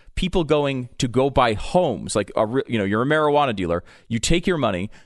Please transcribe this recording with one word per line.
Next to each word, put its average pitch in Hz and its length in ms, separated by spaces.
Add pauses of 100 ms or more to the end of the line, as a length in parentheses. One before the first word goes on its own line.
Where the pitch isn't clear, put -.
(160)
people 180 280
going 139 540
to 131 100
go 127 220
buy 123 240
homes. 143 600
Like, 104 200
a 113 100
re-, 127 220
you 117 120
know, 101 40
you're 107 200
a - 20
marijuana 147 500
dealer. 87 280 (240)
You 113 120
take 175 280
your 180 100
money, 104 320 (160)